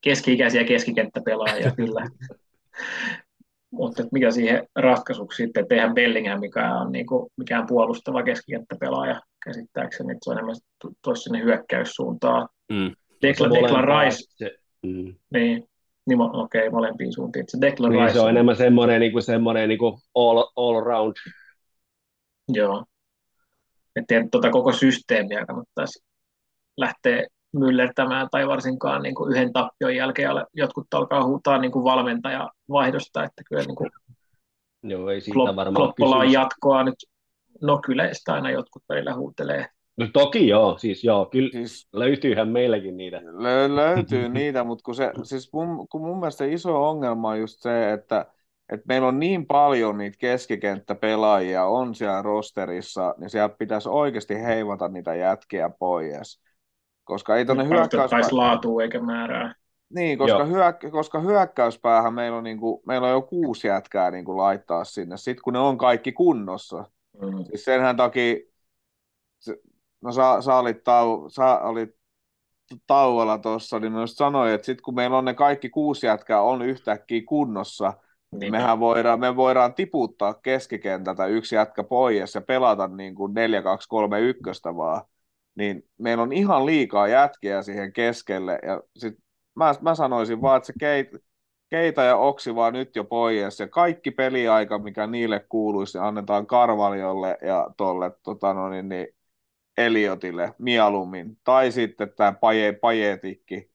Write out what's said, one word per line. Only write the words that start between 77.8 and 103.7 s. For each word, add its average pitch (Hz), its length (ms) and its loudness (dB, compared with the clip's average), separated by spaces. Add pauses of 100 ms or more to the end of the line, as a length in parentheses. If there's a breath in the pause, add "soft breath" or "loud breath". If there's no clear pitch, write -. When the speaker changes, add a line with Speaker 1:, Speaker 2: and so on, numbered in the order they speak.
Speaker 4:
niin 104 80 -12
Speaker 1:
Niinpä. 101 180 -4
Speaker 4:
mehän 113 220 2
voidaan, 117 400 2
me 127 160 0
voidaan 127 380 4
tiputtaa 113 600 -2
keskikentältä 98 920 -4
yksi 113 300 -2
jätkä 107 280 0
pois 117 520 0
ja - 60 -6
pelata 123 460 0
niinku 95 400 -10
neljä 107 340 0
kaksi 95 280 -4
kolme 104 320 -2
ykköstä 92 540 -4
vaan. 80 260 -4 (540)
Niin 101 280 -6 (140)
meillä 117 260 -2
on 127 100 -4
ihan 175 320 2
liikaa 120 420 2
jätkiä 113 540 2
siihen 98 320 -10
keskelle. 98 720 -4
Ja 92 180 -6 (160)
sit 110 200 -10 (380)
mä, 156 260 2
mä 165 140 0
sanoisin 117 460 -2
vaan, 135 160 4
että 131 100 -2
se 123 60 -14
Keit-, 143 460 -4 (500)
Keita 160 340 0
ja 127 140 6
Oksi 135 380 0
vaan 117 180 2
nyt 127 220 -8
jo 107 80 -4
pois. 110 560 -2
Ja 98 80 -6
kaikki 170 440 0
peliaika, 113 680 0
mikä 107 280 -8
niille 113 420 -4
kuuluisi, 104 480 -2
niin 92 100 -4
annetaan 104 400 -2
Carvalholle 101 960 0
ja 90 360 -2
tolle, 92 340 -2 (120)
tota 101 300 -4
no 95 160 -6
niin, 95 200 -10
niin 90 180 -8 (720)
Eliotille 92 800 0
mieluummin. 101 840 0
Tai 131 280 4
sitten 110 440 -4
tää 101 160 2 (100)
Paje-, 110 400 2
Pajetikki. 101 920 -4